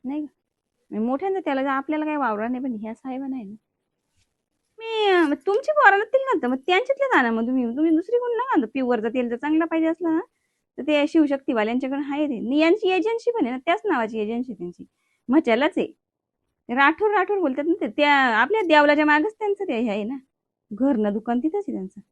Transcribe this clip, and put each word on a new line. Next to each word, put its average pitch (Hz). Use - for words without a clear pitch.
नाही 294
का? -
आणि 214
मोठ्यांचं 359
त्याला 269
जर 285
आपल्याला 294
काही 302
वावरा 226
नाही, 254
पण 247
ह्या 220
साहेबांना 262
आहे 233
ना. 196
मी, 440
अं, 330
तुमची 523
पोरं 440
नसतील 440
घालत, 453
मग 254
त्यांच्यातलेच 508
आणा 247
मग 226
तुम्ही. 254
तुम्ही 302
दुसरी 440
कोण 480
नका 494
आणू. 277
प्युअरचं 240
तेल 240
जर 240
चांगलं 311
पाहिजे 320
असलं 330
ना, 320
तर 247
ते 294
शिवशक्तीवाल्यांच्याकडे 269
आहे 294
ते. 247
आणि 233
यांची 359
एजन्सी 440
पण 453
आहे 240
ना, 262
त्याच 370
नावाची 233
एजन्सी 233
त्यांची. 175
मच्यालाच 262
आहे. 202
राठोड 302
राठोड 403
बोलतात 285
ना 339
ते. 294
त्या 294
आपल्या 269
देवलाच्या 302
मागच 302
त्यांचं 403
ते 233
हे 240
आहे 202
ना, 262
घर 254
ना 208
दुकान 226
तिथंच 320
आहे 247
त्यांचं. 190